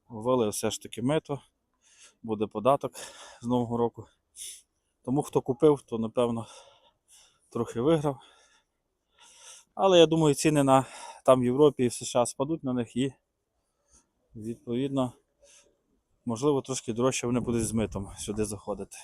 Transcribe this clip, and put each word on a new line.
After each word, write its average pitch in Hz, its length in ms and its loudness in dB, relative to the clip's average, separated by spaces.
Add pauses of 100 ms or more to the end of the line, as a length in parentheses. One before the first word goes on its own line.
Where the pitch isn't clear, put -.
Ввели 117 400 0
все 104 220 -4
ж - 120 -10
таки 110 200 -12
мито, 143 380 -4 (840)
буде 107 240 -4
податок 123 460 0 (500)
з 120 40 -10
Нового 120 300 -2
року. 117 300 -4 (960)
Тому 139 180 -2
хто 143 200 -2
купив, 143 400 2
то, 117 160 -8
напевно, 113 480 -2 (1040)
трохи 117 320 -4
виграв. 147 380 2 (1600)
Але 190 240 6
я 165 80 10
думаю, 156 280 4
ціни 151 280 2
на, 135 240 4 (380)
там 131 160 6
в 123 40 0
Європі 135 400 4
і 123 40 2
в 113 40 -2
С - 120 -12
Ш 123 180 0
А 120 40 2
спадуть 143 380 -6
на 131 80 -4
них 123 240 -6
і, 131 160 -2 (1200)
відповідно, 123 760 -4 (1120)
можливо, 127 380 0
трошки 127 300 -6
дорожче 123 340 0
вони 123 140 0
будуть 113 260 -2
з 98 60 -6
митом 101 460 -4
сюди 107 260 -4
заходити. 101 600 -10